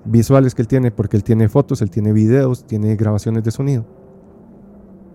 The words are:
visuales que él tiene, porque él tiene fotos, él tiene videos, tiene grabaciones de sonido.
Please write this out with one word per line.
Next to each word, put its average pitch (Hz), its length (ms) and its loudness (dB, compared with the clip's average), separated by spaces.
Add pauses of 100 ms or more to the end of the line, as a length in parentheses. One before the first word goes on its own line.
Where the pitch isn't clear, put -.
visuales 123 500 2
que - 80 -6
él 113 60 -2
tiene, 127 240 0
porque 107 240 -4
él 101 80 0
tiene 110 240 2
fotos, 135 340 0
él 101 80 -2
tiene 107 220 -2
videos, 123 540 2
tiene 107 320 -4
grabaciones 107 480 -2
de 113 60 -4
sonido. 135 340 -4 (1300)